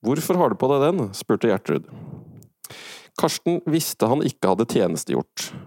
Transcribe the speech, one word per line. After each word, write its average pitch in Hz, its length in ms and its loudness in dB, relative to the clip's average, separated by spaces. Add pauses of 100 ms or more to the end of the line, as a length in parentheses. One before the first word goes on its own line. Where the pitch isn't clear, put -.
«Hvorfor 156 340 0
har 156 140 4
du 98 80 -4
på 131 100 2
deg 143 160 4
den?» 151 320 0
spurte 113 320 0
Gjertrud. - 400 -2 (1300)
Karsten 170 500 0
visste 156 400 0
han 139 160 2
ikke 95 280 2
hadde 110 160 0
tjenestegjort - 840 -2 (160)